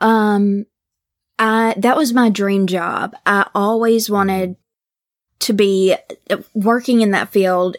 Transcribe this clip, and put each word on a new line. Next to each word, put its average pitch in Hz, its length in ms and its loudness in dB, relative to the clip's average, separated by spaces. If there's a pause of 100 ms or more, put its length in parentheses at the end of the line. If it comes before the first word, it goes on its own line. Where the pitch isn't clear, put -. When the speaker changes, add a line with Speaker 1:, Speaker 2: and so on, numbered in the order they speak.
Speaker 1:
Um, 208 640 2 (720)
I, 226 380 0
that 240 200 2
was 285 160 0
my 240 160 4
dream 196 380 0
job. 180 480 -4 (100)
I 202 300 0
always 226 500 0
Speaker 2:
Mm-hmm. 208 80 -4
Speaker 1:
wanted 190 420 -2 (840)
to - 140 -2
be, 196 420 2 (340)
uh, - 80 -2 (160)
working 233 480 0
in 208 100 2
that - 200 -2
field 185 480 0